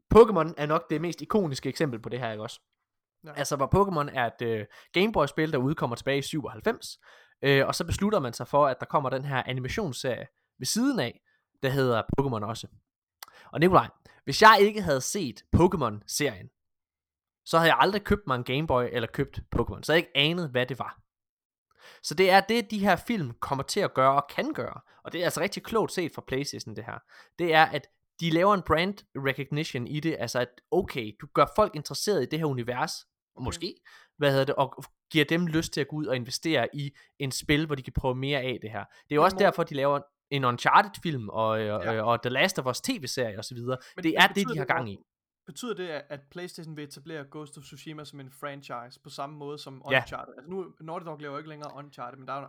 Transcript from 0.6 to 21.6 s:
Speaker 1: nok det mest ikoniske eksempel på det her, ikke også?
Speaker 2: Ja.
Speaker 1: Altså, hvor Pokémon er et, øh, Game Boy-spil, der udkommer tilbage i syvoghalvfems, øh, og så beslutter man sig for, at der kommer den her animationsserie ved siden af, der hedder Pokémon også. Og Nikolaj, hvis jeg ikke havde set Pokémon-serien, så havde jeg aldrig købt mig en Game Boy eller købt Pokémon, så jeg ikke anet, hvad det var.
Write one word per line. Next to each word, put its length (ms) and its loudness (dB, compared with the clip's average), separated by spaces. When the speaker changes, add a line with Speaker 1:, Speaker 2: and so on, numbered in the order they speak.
Speaker 1:
nok 240 0
det 100 -2
mest 220 -6
ikoniske 460 -2
eksempel 340 -2
på 60 -10
det 120 -8
her, 100 -6
ikke 120 -8
også? 180 -12
Speaker 2:
Ja. 120 -18
Speaker 1:
Altså, 200 -4
hvor 200 0
Pokémon 360 2
er 140 0
et, 160 -6
øh, 240 -2
Game 200 2
Boy-spil, 400 0
der 60 2
udkommer 380 -2
tilbage 220 -2
i 40 -4
syvoghalvfems, 760 -6
øh, 240 6
og 80 0
så 100 -4
beslutter 360 0
man 120 -4
sig 160 -10
for, 180 6
at 140 0
der 60 -10
kommer 240 0
den 140 -2
her 220 -2
animationsserie 800 -4
ved 80 -8
siden 340 0
af, 200 -4
der 60 2
hedder 340 2
Pokémon 240 -6
også. 220 -8
Og 80 -2
Nikolaj, 280 6
hvis 180 0
jeg 180 12
ikke 220 4
havde 180 2
set 420 -6
Pokémon-serien, 920 0
så 140 2
havde 120 6
jeg 100 6
aldrig 240 4
købt 220 0
mig 100 0
en 80 -4
Game 220 -2
Boy 260 2
eller 160 -2
købt 320 -6
Pokémon, 260 -2
så 100 0
jeg 60 8
ikke 180 -2
anet, 340 2
hvad 160 0
det 120 -8
var. 200 -10